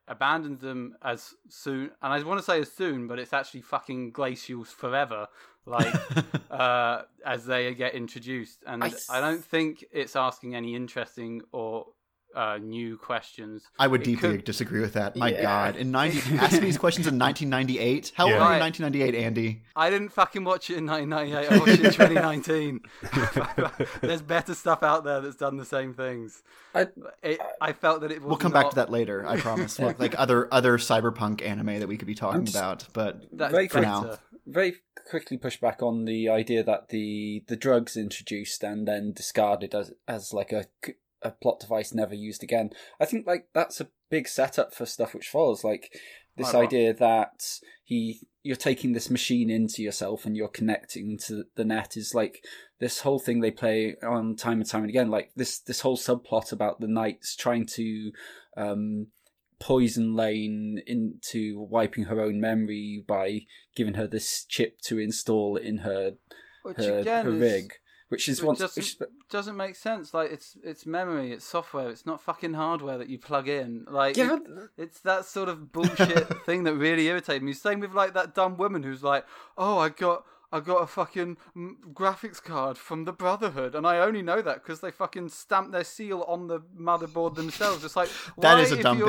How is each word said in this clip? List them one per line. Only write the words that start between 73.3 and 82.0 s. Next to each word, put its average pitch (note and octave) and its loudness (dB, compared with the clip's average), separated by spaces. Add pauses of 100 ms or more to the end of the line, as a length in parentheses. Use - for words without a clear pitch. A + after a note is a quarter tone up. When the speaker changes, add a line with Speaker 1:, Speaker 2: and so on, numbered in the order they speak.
Speaker 1:
in. B2 -4
Like, C#3 2
Speaker 3:
Yeah, B3+ 4
Speaker 1:
it, D4+ -4 (120)
Speaker 3:
but F#3+ -16 (140)
Speaker 1:
it's E3 -14
that F#3+ 0
sort F#3+ -6
of D#3 -8
bullshit E3+ 4 (100)
Speaker 3:
<laughs> - -18
Speaker 1:
thing F3+ 0
that D#3 2
really D#3 2
irritated E3 -2
me. C#3 -4
Same G3+ -2
with, G3 -6
like, F#3+ 2
that F3+ 0
dumb F#3+ 2
woman F#3 0
who's C3+ -8
like, C#3 2 (340)
"Oh, G3 0
I D#3+ 4
got, E3+ 0 (260)
I D#3+ -4
got F3 2
a - 0
fucking F3 -4 (180)
m-, F3 -12 (180)
graphics F#3+ -2